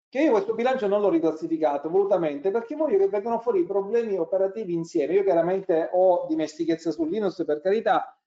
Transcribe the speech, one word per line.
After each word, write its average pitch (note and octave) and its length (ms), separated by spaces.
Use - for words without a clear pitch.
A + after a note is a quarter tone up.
che B3+ 120
io D4 120
questo G#3+ 220
bilancio A#3+ 340
non G3+ 120
l'ho G3 100
riclassificato D#3 760
volutamente F3 640
perché A3+ 240
voglio D4 240
che G3 100
vengano G#3 300
fuori A3+ 220
i E3+ 60
problemi G3+ 520
operativi F#3+ 560
insieme. E3 400
Io G3+ 80
chiaramente F3 720
ho F3+ 340
dimestichezza D#3+ 640
su D3+ 140
Linux, F3 400
per D3+ 160
carità, G3 540